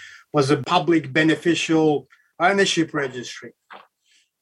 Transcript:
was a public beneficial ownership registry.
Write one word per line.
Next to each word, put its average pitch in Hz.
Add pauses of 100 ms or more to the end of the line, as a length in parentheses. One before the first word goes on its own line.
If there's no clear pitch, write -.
(320)
was 139
a 147
public 160
beneficial 156 (320)
ownership 185
registry. 123 (880)